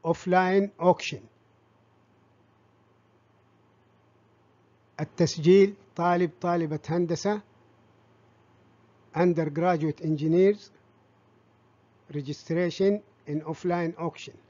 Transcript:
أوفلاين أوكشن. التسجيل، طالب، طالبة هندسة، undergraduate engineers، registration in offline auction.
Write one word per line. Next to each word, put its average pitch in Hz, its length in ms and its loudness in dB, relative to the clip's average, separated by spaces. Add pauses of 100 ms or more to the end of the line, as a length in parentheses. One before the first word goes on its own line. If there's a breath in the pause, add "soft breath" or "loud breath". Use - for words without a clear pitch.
أوفلاين 185 640 0 (100)
أوكشن. 165 420 0 (3750)
التسجيل، 180 760 2 (220)
طالب، 175 340 0 (100)
طالبة 165 480 -2
هندسة، 175 540 -2 (1700)
undergraduate 160 840 0
engineers، 165 680 2 (1400)
registration 170 920 -2 (280)
in 151 140 -4
offline 170 560 -4
auction. 156 380 -10 (140)